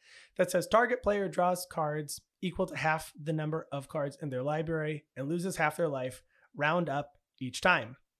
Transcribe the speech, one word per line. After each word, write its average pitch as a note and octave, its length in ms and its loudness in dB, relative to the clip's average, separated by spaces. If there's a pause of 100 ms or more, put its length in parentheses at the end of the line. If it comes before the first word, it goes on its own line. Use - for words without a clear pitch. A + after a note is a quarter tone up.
(360)
that F3+ 140 2
says E3+ 160 0
target A#3+ 360 4
player G3+ 260 2
draws F3+ 380 0
cards D3+ 560 -4 (200)
equal F#3 240 -2
to - 100 -8
half D#3 440 0
the D3+ 120 -2
number D#3 400 -2
of C#3 160 -6
cards C#3+ 320 -4
in D3+ 100 -6
their B2+ 120 -4
library D#3 640 -2 (120)
and C3+ 120 -4
loses F3 280 -2
half D3+ 200 2
their E3+ 120 2
life, C3 340 -4 (340)
round D#3 320 2
up C#3+ 240 -4 (280)
each B2+ 200 -6
time. C3 360 4 (240)